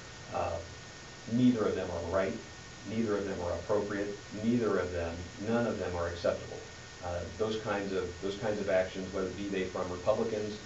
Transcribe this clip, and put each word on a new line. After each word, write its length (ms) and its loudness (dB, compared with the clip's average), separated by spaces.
Uh, 240 0
neither 320 8
of 120 2
them 140 0
are 240 -2
right. 220 4
Neither 280 2
of 100 0
them 140 -2
are 100 0
appropriate. 680 0
Neither 380 4
of 140 0
them, 200 -2
none 200 4
of 120 0
them 180 -2
are 100 0
acceptable. 500 -2
Uh, 160 -2
those 240 2
kinds 300 0
of, 180 0
those 160 -2
kinds 220 0
of 100 0
actions, 440 2
whether 180 0
be 180 -4
they 160 2
from 260 -2
Republicans, 760 0